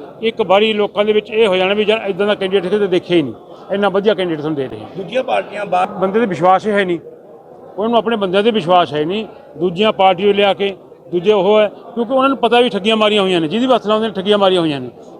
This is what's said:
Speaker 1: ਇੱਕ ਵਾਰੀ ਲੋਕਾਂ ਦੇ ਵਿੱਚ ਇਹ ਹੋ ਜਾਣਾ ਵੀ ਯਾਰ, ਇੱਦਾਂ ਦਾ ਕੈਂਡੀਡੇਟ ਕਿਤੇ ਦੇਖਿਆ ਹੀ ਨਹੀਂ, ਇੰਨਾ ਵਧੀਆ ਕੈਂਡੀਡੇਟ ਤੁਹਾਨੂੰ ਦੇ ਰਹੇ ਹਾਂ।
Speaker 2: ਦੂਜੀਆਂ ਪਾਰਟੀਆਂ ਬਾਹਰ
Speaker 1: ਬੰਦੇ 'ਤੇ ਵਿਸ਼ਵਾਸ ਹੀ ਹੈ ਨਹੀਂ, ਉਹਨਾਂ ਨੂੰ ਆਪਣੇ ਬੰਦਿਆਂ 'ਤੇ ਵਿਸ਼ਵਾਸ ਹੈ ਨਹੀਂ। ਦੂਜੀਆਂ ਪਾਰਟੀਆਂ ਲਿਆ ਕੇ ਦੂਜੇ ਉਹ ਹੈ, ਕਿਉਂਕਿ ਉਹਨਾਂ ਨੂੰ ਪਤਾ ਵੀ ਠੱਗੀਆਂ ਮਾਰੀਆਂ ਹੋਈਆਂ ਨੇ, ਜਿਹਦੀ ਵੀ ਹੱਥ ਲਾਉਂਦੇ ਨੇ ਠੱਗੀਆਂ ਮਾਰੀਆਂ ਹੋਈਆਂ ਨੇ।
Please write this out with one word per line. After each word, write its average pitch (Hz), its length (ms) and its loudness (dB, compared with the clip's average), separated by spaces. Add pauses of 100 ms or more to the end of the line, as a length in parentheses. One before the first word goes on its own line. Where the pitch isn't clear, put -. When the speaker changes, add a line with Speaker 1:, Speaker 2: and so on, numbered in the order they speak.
(220)
Speaker 1:
ਇੱਕ 226 200 -2
ਵਾਰੀ 208 300 2
ਲੋਕਾਂ 208 320 0
ਦੇ 214 80 0
ਵਿੱਚ 214 180 -2
ਇਹ 226 160 2
ਹੋ 185 100 2
ਜਾਣਾ 185 180 0
ਵੀ 214 100 0
ਯਾਰ, 214 220 2
ਇੱਦਾਂ 196 200 -2
ਦਾ 208 80 0
ਕੈਂਡੀਡੇਟ 190 360 -2
ਕਿਤੇ 202 160 0
ਦੇਖਿਆ 175 300 0
ਹੀ 160 60 4
ਨਹੀਂ, 117 120 -6 (380)
ਇੰਨਾ 202 160 0
ਵਧੀਆ 196 260 2
ਕੈਂਡੀਡੇਟ 170 240 -2
ਤੁਹਾਨੂੰ 151 180 -4
ਦੇ 131 120 -4
ਰਹੇ 110 100 -12
ਹਾਂ। 107 80 -14 (100)
Speaker 2:
ਦੂਜੀਆਂ 196 260 -4
ਪਾਰਟੀਆਂ 202 440 -4
ਬਾਹਰ 180 200 0
Speaker 1:
ਬੰਦੇ 196 320 -2
'ਤੇ 233 80 2
ਵਿਸ਼ਵਾਸ 180 400 2
ਹੀ 214 60 0
ਹੈ 202 120 0
ਨਹੀਂ, 175 140 -2 (800)
ਉਹਨਾਂ 214 100 -2
ਨੂੰ 233 100 -2
ਆਪਣੇ 220 180 -4
ਬੰਦਿਆਂ 196 260 -2
'ਤੇ 233 80 2
ਵਿਸ਼ਵਾਸ 175 440 0
ਹੈ 151 100 -2
ਨਹੀਂ। 196 220 -4 (320)
ਦੂਜੀਆਂ 190 340 0
ਪਾਰਟੀਆਂ 190 420 2
ਲਿਆ 196 200 2
ਕੇ 196 220 -4 (360)
ਦੂਜੇ 180 200 2
ਉਹ 208 280 4
ਹੈ, 208 80 2
ਕਿਉਂਕਿ - 440 -8
ਉਹਨਾਂ 262 160 2
ਨੂੰ 277 100 0
ਪਤਾ 240 220 4
ਵੀ 247 80 2
ਠੱਗੀਆਂ 208 280 0
ਮਾਰੀਆਂ 214 260 2
ਹੋਈਆਂ 185 180 2
ਨੇ, 160 80 -2
ਜਿਹਦੀ 226 180 0
ਵੀ 254 80 4
ਹੱਥ 202 120 0
ਲਾਉਂਦੇ 214 200 0
ਨੇ 214 60 -6
ਠੱਗੀਆਂ 202 260 0
ਮਾਰੀਆਂ 185 220 4
ਹੋਈਆਂ 147 200 -2
ਨੇ। 123 100 -10 (280)